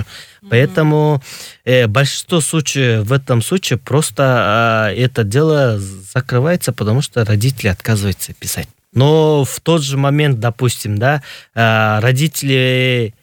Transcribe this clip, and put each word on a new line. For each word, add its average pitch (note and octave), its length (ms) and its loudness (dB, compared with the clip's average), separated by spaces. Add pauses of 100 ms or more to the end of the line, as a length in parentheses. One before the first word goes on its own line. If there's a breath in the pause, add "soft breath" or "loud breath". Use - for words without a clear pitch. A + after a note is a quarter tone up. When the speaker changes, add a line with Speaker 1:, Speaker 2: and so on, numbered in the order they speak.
(400 loud breath)
Speaker 1:
Мгм. - 100 -20
Speaker 2:
Поэтому, D3+ 720 2 (440 loud breath)
э, B2 220 4
большинство C#3 520 0
случаев, C3 640 0
в A2 80 -2
этом C3 300 2
случае - 360 -2
просто, - 460 -2
а, A2+ 640 2
это A#2+ 340 0
дело C3+ 540 2
закрывается, B2 920 -2
потому A#2 300 0
что - 200 -4
родители G#2+ 460 0
отказываются G2+ 640 -2
писать. - 360 -10 (260)
Но D3+ 520 4
в - 140 -10
тот D#3+ 220 0
же C3+ 140 -6
момент, C#3 420 0
допустим, A2 600 -2
да, C#3 240 0 (320 loud breath)
а, A2 480 2
родители, B2+ 1200 0